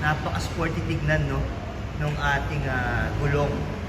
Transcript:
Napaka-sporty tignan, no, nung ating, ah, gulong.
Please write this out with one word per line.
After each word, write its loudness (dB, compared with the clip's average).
Napaka-sporty 0
tignan, 2
no, 0
nung 0
ating, 0
ah, 0
gulong. 2